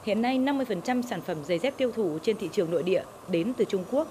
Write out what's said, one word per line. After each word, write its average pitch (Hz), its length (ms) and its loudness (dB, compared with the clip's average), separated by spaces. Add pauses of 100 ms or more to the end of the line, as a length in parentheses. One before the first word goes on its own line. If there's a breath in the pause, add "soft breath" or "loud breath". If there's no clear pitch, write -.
hiện 214 180 2
nay 254 160 2
năm 269 180 2
mươi 269 100 0
phần 180 160 -2
trăm 254 200 0
sản 214 180 -4
phẩm 170 240 -4
giày 175 140 0
dép 269 180 0
tiêu 254 160 2
thụ 170 300 0
trên 220 140 2
thị 180 160 -4
trường 170 180 2
nội 165 120 2
địa 180 200 2 (260)
đến 180 280 0
từ 226 80 4
Trung 185 260 0
Quốc 294 200 2